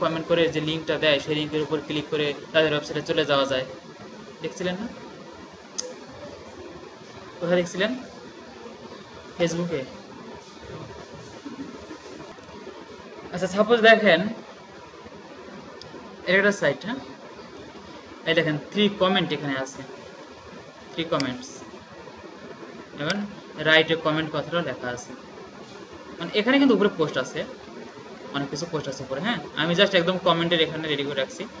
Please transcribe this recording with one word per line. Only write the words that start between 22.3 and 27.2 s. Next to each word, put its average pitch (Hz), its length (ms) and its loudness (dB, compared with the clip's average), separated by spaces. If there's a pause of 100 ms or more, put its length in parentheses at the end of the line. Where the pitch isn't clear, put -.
এবং 196 240 -2 (340)
রাইটে 160 360 6
কমেন্ট 156 380 2
কথাটাও 160 300 0
লেখা 127 260 -4
আছে। 123 240 -8 (1040)
মানে 170 200 -6
এখানে 247 200 6
কিন্তু 269 160 10
উপরে 202 140 6
post 156 280 0
আছে, 143 280 -2 (920)